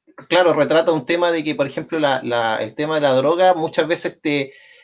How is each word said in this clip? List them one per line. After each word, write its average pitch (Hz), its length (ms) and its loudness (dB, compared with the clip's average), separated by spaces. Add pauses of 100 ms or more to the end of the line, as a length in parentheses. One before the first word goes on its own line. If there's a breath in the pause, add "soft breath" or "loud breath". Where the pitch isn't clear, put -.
(280)
claro, 175 260 4
retrata 156 380 2
un 151 140 -2
tema 170 260 0
de 165 120 -2
que, 151 120 -4
por 139 120 -2
ejemplo, 160 320 -6
la, 135 240 0
la, 117 340 -2
el 110 180 -6
tema 156 200 -4
de 151 60 0
la 139 120 2
droga 170 400 2
muchas 160 340 -2
veces 165 340 -6
te 143 320 -2 (300 soft breath)